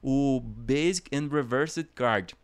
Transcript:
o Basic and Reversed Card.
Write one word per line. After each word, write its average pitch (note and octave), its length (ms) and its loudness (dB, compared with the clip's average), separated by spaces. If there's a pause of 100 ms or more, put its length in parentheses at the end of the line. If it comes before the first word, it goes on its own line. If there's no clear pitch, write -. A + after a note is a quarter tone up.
o C3+ 380 2
Basic C3 720 -2
and C#3+ 140 -2
Reversed C#3+ 680 -2
Card. A2 500 0